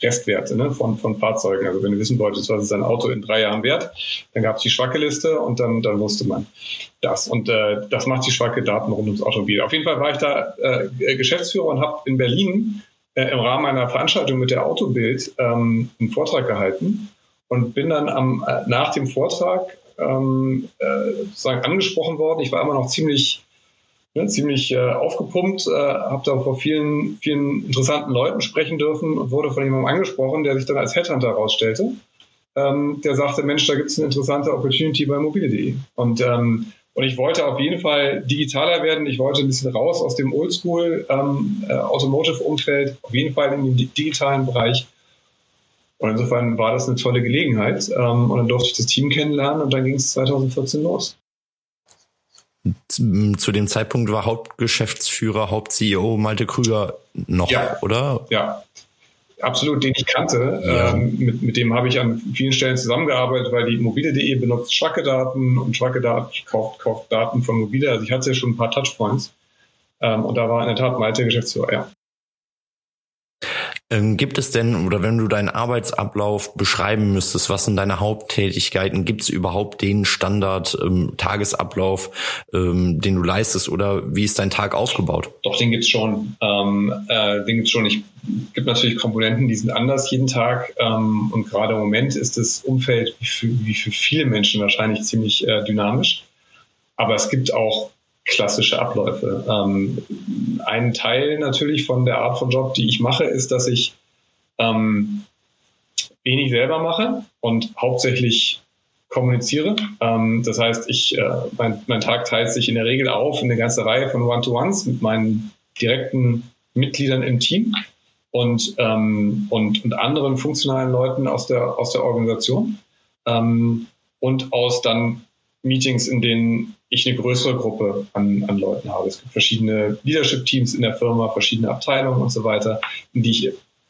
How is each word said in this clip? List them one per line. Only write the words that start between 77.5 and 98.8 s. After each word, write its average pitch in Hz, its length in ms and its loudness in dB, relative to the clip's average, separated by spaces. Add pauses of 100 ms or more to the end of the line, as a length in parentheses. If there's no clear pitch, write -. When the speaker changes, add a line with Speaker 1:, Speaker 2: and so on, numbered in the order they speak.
Speaker 2:
was 98 140 2
sind 107 100 2
deine 98 240 0
Haupttätigkeiten? 98 1080 0
Gibt's 107 240 0
überhaupt 92 540 -2
den 101 220 2
Standard, 95 760 0
ähm, 90 360 2
Tagesablauf, - 1300 -2 (100)
ähm, 90 460 2
den 98 160 2
du 90 80 2
leistest? 92 440 0
Oder 98 460 -2
wie 101 80 2
ist 104 160 0
dein 98 120 2
Tag 101 260 0
aufgebaut? - 540 0 (120)
Speaker 1:
Doch, - 140 -2
den 117 160 2
gibt's 113 160 0
schon. 104 520 0
Ähm, 101 540 2 (140)
äh, 104 380 0
den 113 100 0
gibt's 113 160 2
schon. 113 120 2
Ich, 104 200 0 (480)
gibt 135 160 -2
natürlich 117 280 2
Komponenten, 113 520 0
die 113 80 2
sind 113 160 -2
anders 131 400 0
jeden 131 160 2
Tag. 120 500 0
Ähm, 110 540 0
und 107 180 -2
gerade 110 220 0
im 110 80 0
Moment 110 340 0
ist 135 220 -2
das - 260 -2
Umfeld, 127 560 0
wie 117 80 -6
für, - 220 -2
wie 110 260 0
für - 160 -4
viele 151 340 0
Menschen 107 360 2
wahrscheinlich, 107 420 0
ziemlich, 110 460 0
äh, 107 160 2
dynamisch. 104 580 0 (760)
Aber 113 200 2
es - 120 0
gibt 127 240 0
auch 110 380 0 (360)
klassische - 520 2
Abläufe. - 720 -2